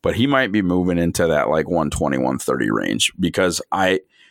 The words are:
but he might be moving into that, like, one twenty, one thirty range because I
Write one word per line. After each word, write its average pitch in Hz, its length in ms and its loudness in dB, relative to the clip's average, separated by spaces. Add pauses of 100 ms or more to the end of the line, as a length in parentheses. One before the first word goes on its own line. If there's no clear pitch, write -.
but 85 160 -2
he 117 100 2
might 131 240 0
be 104 120 2
moving 90 360 2
into 87 280 0
that, 73 240 2
like, 78 180 0
one 82 220 0
twenty, 69 260 -2
one 65 220 -2
thirty 64 320 -2
range 52 500 -2
because 90 400 0 (100)
I 92 300 0 (300)